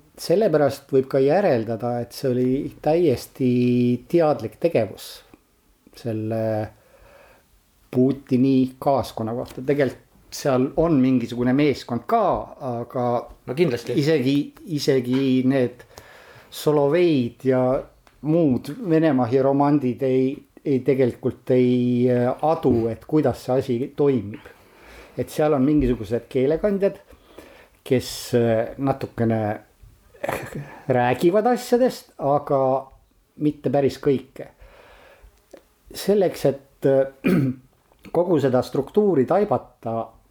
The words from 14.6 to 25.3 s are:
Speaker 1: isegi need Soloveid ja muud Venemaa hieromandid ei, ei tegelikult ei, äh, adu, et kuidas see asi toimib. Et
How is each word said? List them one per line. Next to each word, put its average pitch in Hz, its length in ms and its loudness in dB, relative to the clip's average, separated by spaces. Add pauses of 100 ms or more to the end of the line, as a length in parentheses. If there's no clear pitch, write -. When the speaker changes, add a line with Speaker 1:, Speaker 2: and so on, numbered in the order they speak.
Speaker 1:
isegi 135 540 0 (240)
need 127 400 0 (640)
Soloveid 147 960 0
ja 127 140 2 (640)
muud 151 500 0 (160)
Venemaa 156 420 2
hieromandid 135 720 2
ei, 131 320 0 (300)
ei 135 160 0
tegelikult 127 760 -2
ei, 123 560 2
äh, 123 180 2 (140)
adu, 135 460 0
et 113 180 -10
kuidas 143 380 0
see 127 120 -2
asi 120 220 -2 (180)
toimib. 131 560 -2 (640)
Et 127 140 -6